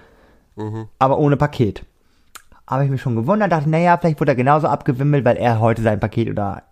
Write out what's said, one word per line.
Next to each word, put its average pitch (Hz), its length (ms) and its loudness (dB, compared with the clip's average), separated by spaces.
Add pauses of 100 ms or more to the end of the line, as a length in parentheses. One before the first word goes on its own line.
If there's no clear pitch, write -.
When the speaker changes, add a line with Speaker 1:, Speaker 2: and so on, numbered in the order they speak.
(560)
Speaker 1:
Mhm. 107 320 -10 (120)
Speaker 2:
aber 135 180 2
ohne 143 200 4
Paket. 139 480 -2 (800)
Hab 131 180 -2
ich 139 60 0
mich 135 120 -4
schon 120 160 -4
gewundert, 185 340 0
dachte, 156 180 0
„Na 156 100 2
ja, 175 180 4
vielleicht 165 240 0
wurde 147 100 2
er 131 40 0
genauso 143 320 2
abgewimmelt, 139 580 0
weil 120 100 4
er 113 240 0
heute 113 220 2
sein 107 180 2
Paket 110 300 -2
oder 104 420 -6